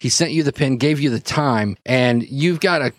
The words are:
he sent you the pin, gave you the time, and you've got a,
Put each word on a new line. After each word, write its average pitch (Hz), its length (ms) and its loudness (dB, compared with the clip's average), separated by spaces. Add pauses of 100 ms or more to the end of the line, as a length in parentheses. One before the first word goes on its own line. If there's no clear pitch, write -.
he 131 80 -4
sent 151 240 0
you 156 100 2
the 143 100 0
pin, 135 260 0
gave 147 220 0
you 143 100 0
the 113 100 -2
time, 113 560 -2 (100)
and 123 380 2
you've 156 360 -2
got 175 220 0
a, 123 160 -2